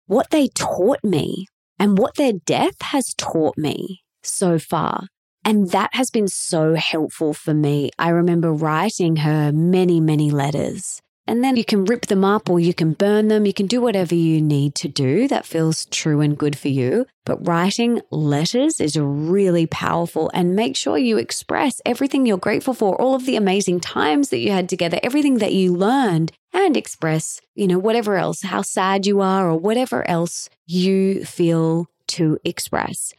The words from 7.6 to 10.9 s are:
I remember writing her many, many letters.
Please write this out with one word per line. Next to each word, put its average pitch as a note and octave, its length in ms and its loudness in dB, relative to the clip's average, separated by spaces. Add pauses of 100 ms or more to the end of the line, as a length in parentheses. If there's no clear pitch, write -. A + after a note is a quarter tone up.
I E3+ 120 0
remember E3+ 420 2
writing D#3+ 640 0
her D3+ 360 0
many, F3 480 2
many D3+ 300 2
letters. C#3+ 720 -4 (260)